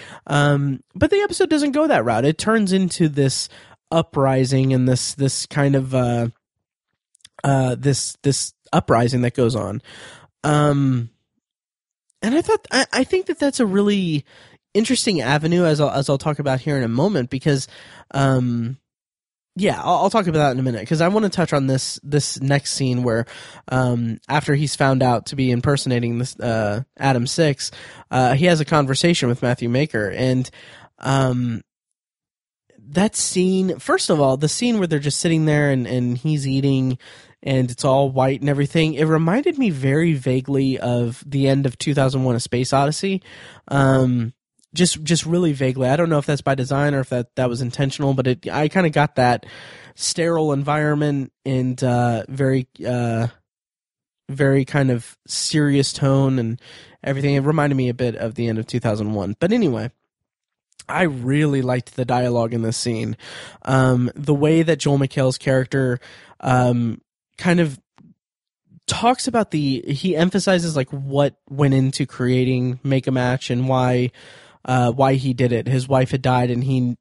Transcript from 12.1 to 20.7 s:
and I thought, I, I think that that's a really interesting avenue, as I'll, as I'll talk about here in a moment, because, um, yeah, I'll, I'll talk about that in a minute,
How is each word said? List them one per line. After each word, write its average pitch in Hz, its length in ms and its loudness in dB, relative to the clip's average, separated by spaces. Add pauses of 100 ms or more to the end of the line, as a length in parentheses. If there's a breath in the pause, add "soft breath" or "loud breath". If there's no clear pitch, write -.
and 226 120 0
I 330 60 4
thought, 427 300 -2
I, - 220 0
I 254 120 0
think 370 220 -2
that 320 120 -4
that's 277 220 -2
a 233 60 4
really 190 580 0 (500 loud breath)
interesting 220 460 0
avenue, 156 440 2
as 156 160 2
I'll, 143 100 2
as 135 180 -2
I'll 139 100 2
talk 151 200 -2
about 135 220 -2
here 147 160 -2
in 127 80 0
a 113 40 -2
moment, 135 420 0
because, 135 380 -2 (440 loud breath)
um, 127 640 0 (800)
yeah, 180 260 0
I'll, 175 140 0
I'll 185 140 2
talk 214 160 0
about 156 120 0
that 143 140 2
in 127 80 -4
a - 20 -2
minute, 117 240 -4